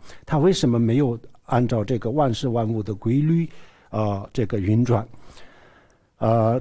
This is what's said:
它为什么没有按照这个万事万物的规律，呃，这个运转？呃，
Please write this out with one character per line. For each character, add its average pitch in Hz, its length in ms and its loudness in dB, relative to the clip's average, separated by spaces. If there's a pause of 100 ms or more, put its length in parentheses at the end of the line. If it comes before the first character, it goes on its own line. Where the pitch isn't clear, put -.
(260)
它 156 140 0
为 180 120 6
什 170 160 2
么 117 120 2
没 117 180 2
有 123 200 0 (280)
按 123 200 2
照 110 180 0
这 113 160 -2
个 110 100 -4
万 135 240 2
事 131 140 -4
万 113 200 0
物 110 140 -2
的 104 140 -6
规 117 240 0
律， 160 280 2 (440)
呃， 101 420 -2
这 110 140 0
个 104 120 -4
运 107 240 2
转？ 113 240 0 (1080)
呃， 113 440 2